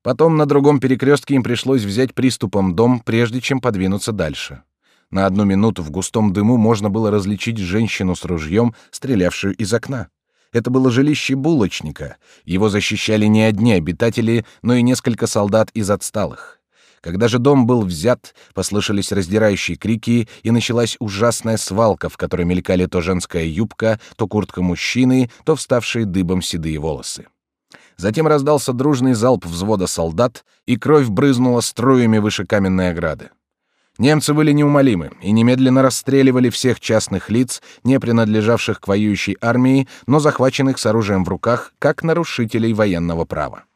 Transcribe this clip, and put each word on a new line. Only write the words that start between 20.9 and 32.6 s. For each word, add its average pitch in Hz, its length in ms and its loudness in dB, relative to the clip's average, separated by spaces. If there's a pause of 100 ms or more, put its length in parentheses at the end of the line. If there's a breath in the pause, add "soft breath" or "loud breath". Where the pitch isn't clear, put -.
ужасная 110 580 -2
свалка, 98 520 0
в - 80 -16
которой 87 280 -4
мелькали 90 400 0
то - 160 -2
женская 85 440 -4
юбка, 107 540 -4 (160 loud breath)
то 104 120 -4
куртка 98 340 -4
мужчины, 123 680 0 (140 loud breath)
то 156 120 0
вставшие 120 500 -2
дыбом 92 360 -2
седые 80 380 -6
волосы. 71 480 -8 (720 soft breath)
Затем 156 280 0
раздался 147 440 2
дружный 131 420 0
залп 113 320 0
взвода 92 400 -2
солдат, 85 600 -2 (200)
и 123 120 0
кровь 139 320 2
брызнула 123 500 2
струями 117 600 2
выше 104 260 -2
каменной 95 460 0